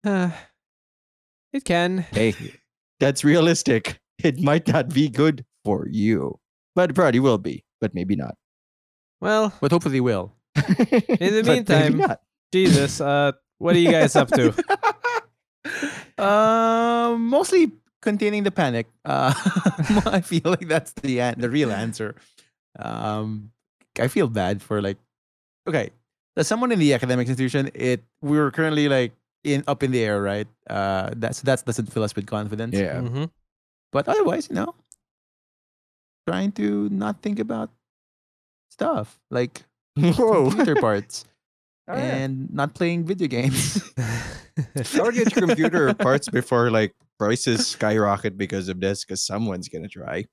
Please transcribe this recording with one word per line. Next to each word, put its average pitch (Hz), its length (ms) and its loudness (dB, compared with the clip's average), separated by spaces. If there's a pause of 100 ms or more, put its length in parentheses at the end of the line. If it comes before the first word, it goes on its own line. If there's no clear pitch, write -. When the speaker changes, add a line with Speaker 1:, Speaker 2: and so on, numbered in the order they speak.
Speaker 1:
Uh, 185 260 0 (1200)
it 277 120 -6
can. 180 340 0 (120)
Speaker 2:
Hey, 110 240 2 (640)
that's 135 240 2
realistic. 151 800 2 (180)
It 151 220 0
might 151 260 2
not 127 260 0
be 143 160 2
good 131 380 0 (180)
for 104 240 -2
you, 101 520 -2 (340)
but 180 160 2
it 131 40 -6
probably 131 260 4
will 127 180 4
be, 80 260 -8 (160)
but 107 140 -4
maybe 92 220 -2
not. 65 180 -8 (880)
Speaker 1:
Well, 214 400 0
Speaker 3:
But 143 120 0
hopefully 151 280 0
will. 101 340 -2 (100)
Speaker 2:
<laughs> - 120 -8
Speaker 1:
in 147 80 2 (720)
the 220 80 2
Speaker 2:
But - 20 0
maybe 160 60 4
Speaker 1:
meantime, 156 460 2
Speaker 2:
not. - 220 -2 (320)
Speaker 1:
Jesus, 175 480 4
uh, 143 320 2 (260)
what 175 180 2
are - 20 6
you 170 140 6
guys 156 240 4
up 139 180 4
to? - 240 4
Speaker 3:
<laughs> 339 60 -2 (1500)
Um, 226 1080 2
mostly 330 440 4 (300)
containing 208 420 0
the 202 60 2
panic. 120 360 0 (180)
Uh, 135 300 0
<laughs> 185 720 0
I 190 140 0
feel 170 240 -2
like 175 240 -2
that's 156 240 -2
the 131 280 -4
an-, 123 200 -2
the 120 100 -2
real 139 220 0
answer. 107 420 -6 (640)
Um, 107 760 -8 (460)
I 120 100 0
feel 156 200 0
bad 101 340 -2
for, 104 200 -4
like, 98 160 -4 (680)
okay, 147 240 -2 (460)
as 160 100 0
someone 240 260 0
in 202 60 2
the 147 160 4
academic 123 340 0
institution, 131 460 -2
it, 123 300 -2 (180)
we're 147 280 2
currently, 151 380 0
like, 127 240 0 (320)
in, 139 220 -2
up 143 160 -2
in 131 100 0
the 120 120 2
air, 104 160 0
right? 101 280 -2 (200)
Uh, 98 480 -2
that's, 110 260 -6
that 131 220 -2
doesn't 117 280 -4
fill 110 100 -4
us 104 120 -6
with 104 120 -6
confidence. 107 500 -8
Speaker 2:
Yeah. 87 240 -2
Speaker 1:
Mm-hmm. 123 240 -6 (680)
Speaker 3:
But 139 160 -2
otherwise, 403 420 0
you - 60 -6
know, - 180 -4 (1500)
trying 190 240 -2
to 208 380 -2
not 202 320 -4
think 104 160 -4
about 113 320 -6 (1000)
stuff - 480 -4 (120)
like - 340 -4 (160)
Speaker 2:
<laughs> - 180 -12
Whoa. 170 520 4
Speaker 3:
computer 208 260 2
parts 107 540 -2
Speaker 2:
<laughs> - 40 -20 (540)
Oh, - 80 -8
yeah. 131 260 -2
Speaker 3:
and 135 320 -6
not 143 200 -4
playing 170 300 -2
video 180 220 -4
games. 139 560 -2 (140)
<laughs> 127 60 -4 (960)
Speaker 2:
Or 233 100 2
get 233 240 0
your 185 140 2
computer 160 460 2
Speaker 1:
<laughs> - 120 -2
Speaker 2:
parts 139 220 2
before, 120 420 0
like, 107 240 2 (240)
prices 113 480 0
skyrocket 104 680 0
because 98 320 -6
of 92 100 -8
this, 95 280 -4
'cause - 180 -6
someone's 98 460 -6
gonna 80 180 -12
try. 85 440 -10